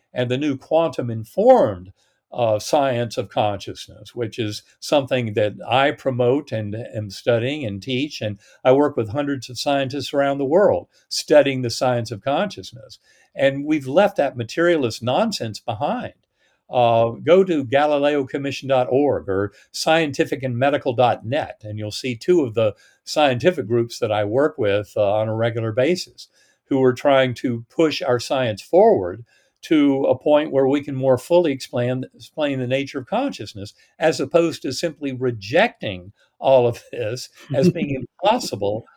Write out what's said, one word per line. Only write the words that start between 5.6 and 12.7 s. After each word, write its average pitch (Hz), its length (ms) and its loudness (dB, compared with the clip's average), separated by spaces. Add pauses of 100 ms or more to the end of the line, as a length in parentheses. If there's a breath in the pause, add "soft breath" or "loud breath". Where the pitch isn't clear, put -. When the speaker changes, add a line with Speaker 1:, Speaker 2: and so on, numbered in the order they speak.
Speaker 1:
I 135 240 2
promote 131 640 0
and 107 240 -6
am 110 340 -10
studying 127 540 -2
and 101 180 -8
teach. 135 380 -6
And 104 180 -6 (240 soft breath)
I 131 100 4
work 143 240 4
with 110 120 -2
hundreds 139 420 -6
of 123 80 -12
scientists 139 540 -4
around 139 260 0
the 143 60 -2
world 135 420 2 (220)
studying 135 540 4
the 120 80 -2
science 120 420 -2
of 101 100 -12
consciousness. 135 800 -8 (340 soft breath)